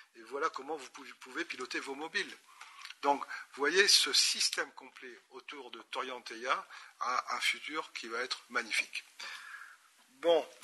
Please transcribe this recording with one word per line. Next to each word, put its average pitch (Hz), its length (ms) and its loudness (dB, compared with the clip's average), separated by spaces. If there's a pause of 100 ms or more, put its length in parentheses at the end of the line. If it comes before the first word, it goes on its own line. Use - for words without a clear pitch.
(140)
et 117 80 -20
voilà 139 280 -2
comment 156 260 -6
vous 131 140 -12
pouvez, 127 240 -16
pouvez 135 300 -6
piloter 127 360 -6
vos 135 140 -6
mobiles. 156 440 -6 (640)
Donc, 143 220 4
vous - 360 -10
voyez, 175 280 6
ce - 240 6
système - 600 4
complet 127 480 -18 (100)
autour 127 400 -14
de 113 200 -12
Torian 127 320 -6
teia 131 440 0 (340)
a 123 360 0
un 123 40 -4
futur - 520 -2
qui - 160 -10
va 117 120 -4
être 127 280 -4
magnifique. 117 560 -2 (1160)
Bon, 160 280 4 (160)